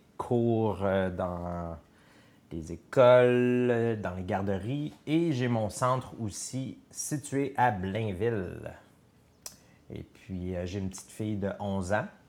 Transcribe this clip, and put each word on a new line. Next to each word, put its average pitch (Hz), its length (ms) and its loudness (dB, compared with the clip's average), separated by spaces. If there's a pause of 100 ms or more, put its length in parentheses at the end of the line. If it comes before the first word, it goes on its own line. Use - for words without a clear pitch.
(160)
cours, 113 640 0
euh, 95 280 2
dans 87 680 -6 (720)
des 82 220 -8
écoles, 123 1300 6
dans 92 120 -4
les 92 80 -8
garderies 101 720 -2 (120)
et 165 260 2
j'ai 127 160 0
mon 113 220 0
centre 127 500 -2
aussi 117 580 -8 (120)
situé 139 680 -4
à 123 160 4
Blainville. 95 1000 -4 (1160)
Et 78 120 -10
puis, 92 540 -8
euh, 90 80 -4
j'ai 92 140 -6
une 95 100 -4
petite - 220 -12
fille 107 260 -4
de 98 140 -2 (100)
onze 98 320 -2
ans 113 140 2 (220)